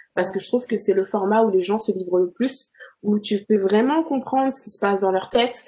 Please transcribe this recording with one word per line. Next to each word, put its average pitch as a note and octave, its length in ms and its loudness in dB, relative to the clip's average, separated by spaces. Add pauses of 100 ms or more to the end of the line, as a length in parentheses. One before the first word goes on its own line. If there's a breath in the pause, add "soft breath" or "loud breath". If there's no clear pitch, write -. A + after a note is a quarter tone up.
(140 loud breath)
parce F#3 180 -2
que F#3+ 80 -4
je - 80 -8
trouve B3 180 -2
que G#3+ 120 -2
c'est F#3+ 160 2
le F#3+ 100 2
format G#3 400 0
où G#3+ 60 2
les F#3 120 2
gens G3 140 0
se G#3+ 160 -2
livrent F3+ 260 -2
le F#3 120 2
plus, - 400 -6 (320 loud breath)
où G#3 180 0
tu G#3 260 -2
peux G#3+ 120 4
vraiment A3+ 440 2
comprendre C4+ 520 0
ce - 80 -2
qui - 80 -6
se - 100 0
passe G3+ 200 0
dans F#3+ 120 0
leur F#3 160 -2
tête. A#3+ 400 0